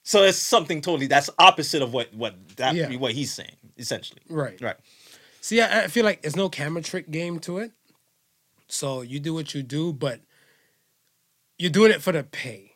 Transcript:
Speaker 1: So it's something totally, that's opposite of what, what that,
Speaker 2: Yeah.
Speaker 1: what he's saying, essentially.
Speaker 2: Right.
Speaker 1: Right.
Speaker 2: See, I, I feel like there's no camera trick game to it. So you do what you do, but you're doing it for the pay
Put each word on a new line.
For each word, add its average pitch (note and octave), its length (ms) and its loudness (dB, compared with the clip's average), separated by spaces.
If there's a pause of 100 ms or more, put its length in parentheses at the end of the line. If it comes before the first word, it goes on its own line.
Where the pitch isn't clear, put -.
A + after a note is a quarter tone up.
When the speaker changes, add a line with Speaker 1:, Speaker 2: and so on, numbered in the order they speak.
Speaker 1:
So G3+ 220 6
it's F#3+ 160 6
something E3+ 420 2
totally, D3 240 0
that's C#3 320 4
opposite E3 460 0
of A#2 100 -4
what, A#2+ 220 -4
what A2 180 -6 (240)
that, C3 160 0
Speaker 2:
Yeah. D3 240 -2
Speaker 1:
what B2+ 140 -2
he's B2+ 200 -4
saying, - 240 -14 (220)
essentially. - 500 -10
Speaker 2:
Right. C#3 320 -6
Speaker 1:
Right. A2+ 180 -6 (640)
Speaker 2:
See, A3+ 200 2
I, G#3+ 220 2
I - 40 -2
feel A3+ 160 2
like G#3 200 2
there's D3+ 120 -4
no F#3+ 140 0
camera D#3 320 -6
trick E3 300 -8
game E3+ 300 -4
to F3 180 -8
it. A3+ 140 -10 (960)
So C3+ 320 -4
you B2+ 180 -8
do D#3+ 160 -4
what D#3 180 -8
you C#3+ 80 -6
do, D3+ 320 -2
but B2+ 260 -4 (1400)
you're F3 100 0
doing G#3+ 220 8
it F3 100 0
for F#3+ 100 0
the D3+ 120 0
pay G#2 520 -12